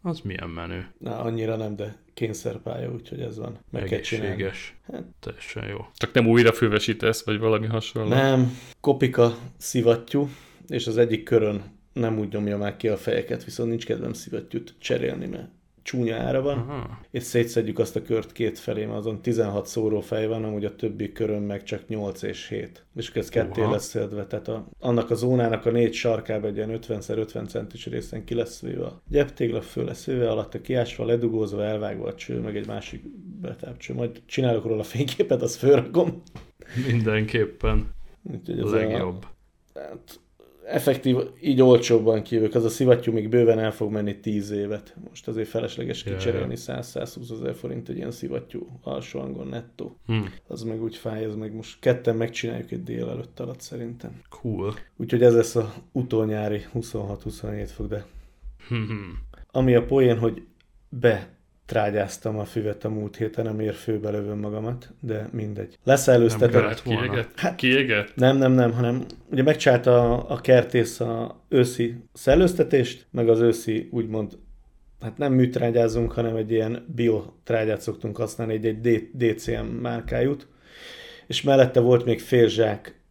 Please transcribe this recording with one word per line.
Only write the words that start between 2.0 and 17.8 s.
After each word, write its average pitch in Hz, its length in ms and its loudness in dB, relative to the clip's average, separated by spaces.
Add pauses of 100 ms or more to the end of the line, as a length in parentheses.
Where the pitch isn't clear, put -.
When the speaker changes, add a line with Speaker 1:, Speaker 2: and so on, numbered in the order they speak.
Speaker 2:
kényszerpálya, 117 760 -6
úgyhogy - 300 -12
ez - 180 -10
van. - 200 -12 (120)
Meg - 140 -6
kell 101 160 -4
csinálni. 107 320 -4
Speaker 1:
Egészséges. 95 440 -8 (160)
Speaker 2:
Hát. - 120 -12 (160)
Speaker 1:
Teljesen - 480 -12
jó. 101 100 -10 (160)
Speaker 3:
Csak - 180 -4
nem 120 160 6
újra 113 240 8
fővesítesz, 110 720 2
vagy 107 140 -2
valami 110 280 2
hasonló? 110 420 -4
Speaker 2:
Nem. 131 480 4 (240)
Kopika 127 540 4 (220)
szivattyú, 123 720 0 (400)
és 127 180 -4
az 110 120 -2
egyik 110 240 2
körön 104 400 2 (300)
nem 113 260 -2
úgy 104 140 -4
nyomja 104 260 -2
már 101 180 -4
ki - 120 -2
a 104 80 0
fejeket, 120 480 -4
viszont - 240 -6
nincs 117 180 -4
kedvem 117 260 -4
szivattyút - 680 -10
cserélni, - 480 -4
mert - 220 -12 (340)
csúnya 117 340 -2
ára 127 260 0
van, 143 160 -2
Speaker 1:
Aha. 120 420 -8 (100)
Speaker 2:
és 123 120 -6
szétszedjük 117 560 0
azt - 180 -2